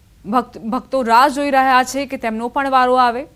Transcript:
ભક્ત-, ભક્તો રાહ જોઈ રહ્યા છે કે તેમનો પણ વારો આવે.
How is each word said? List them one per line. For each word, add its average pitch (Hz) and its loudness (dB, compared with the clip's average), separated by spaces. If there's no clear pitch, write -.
ભક્ત-, 226 -2
ભક્તો 247 -4
રાહ 233 4
જોઈ 285 -4
રહ્યા 262 2
છે 269 -6
કે 262 -10
તેમનો 233 -6
પણ 269 -4
વારો 254 2
આવે. 247 0